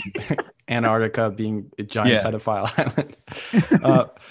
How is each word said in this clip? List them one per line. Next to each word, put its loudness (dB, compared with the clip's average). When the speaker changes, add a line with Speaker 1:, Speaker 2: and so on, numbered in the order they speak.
Speaker 1:
<laughs> -8
Speaker 2:
Antarctica 0
being -6
a -8
giant 0
Speaker 1:
Yeah. 4
Speaker 2:
pedophile -2
<laughs> -
island. -2
Uh, 6